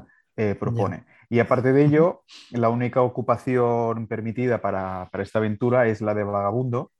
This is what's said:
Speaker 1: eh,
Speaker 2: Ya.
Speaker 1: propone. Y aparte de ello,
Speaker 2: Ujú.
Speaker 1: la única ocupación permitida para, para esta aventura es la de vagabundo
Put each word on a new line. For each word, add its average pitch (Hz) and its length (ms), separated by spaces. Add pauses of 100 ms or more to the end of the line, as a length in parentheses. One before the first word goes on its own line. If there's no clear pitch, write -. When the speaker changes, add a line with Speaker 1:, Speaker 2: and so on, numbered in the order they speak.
(380)
Speaker 1:
eh, 104 160
Speaker 2:
Ya. 98 60
Speaker 1:
propone. 107 440 (260)
Y 117 100
aparte 127 340
de 139 100
ello, 151 400 (280)
Speaker 2:
Ujú. 120 100
Speaker 1:
la 113 80
única 120 320
ocupación 120 1080
permitida 113 540
para, 95 500
para 95 120
esta 104 160
aventura 113 480
es 110 120
la 107 140
de 104 100
vagabundo 113 760